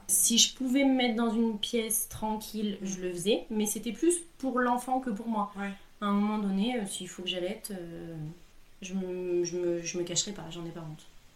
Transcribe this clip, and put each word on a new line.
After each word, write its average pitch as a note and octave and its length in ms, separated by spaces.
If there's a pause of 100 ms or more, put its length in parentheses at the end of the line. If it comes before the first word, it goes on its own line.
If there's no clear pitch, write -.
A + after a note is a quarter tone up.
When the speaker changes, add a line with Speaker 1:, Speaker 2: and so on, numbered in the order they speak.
Speaker 1:
Si - 300
je - 180
pouvais C4 300
me C4 100
mettre B3 220
dans A#3 160
une A3+ 260
pièce A3 480
tranquille, G#3+ 760
Speaker 2:
Mm. G3 40
Speaker 1:
je F#3+ 160
le F3+ 100
faisais, F3 380
mais G#3+ 160
c'était G#3+ 260
plus E4+ 240 (220)
pour B3+ 240
l'enfant B3 400
que B3+ 80
pour A3 180
moi. G#3 300
Speaker 2:
Ouais. G3+ 160 (260)
Speaker 1:
À G#3 60
un G3+ 80
moment G#3 240
donné, G#3 420
euh, G3+ 80
s'il F3+ 220
faut - 140
que F3+ 40
j'allaite, F#3 500
euh, E3+ 380 (640)
je F#3 120
me, F3+ 500
je F3 140
me, E3+ 240
je E3+ 160
me F3 80
cacherai F3 260
pas, D#3+ 180
j'en E3+ 160
ai E3+ 60
pas E3+ 80 (100)
honte. D#3 160 (300)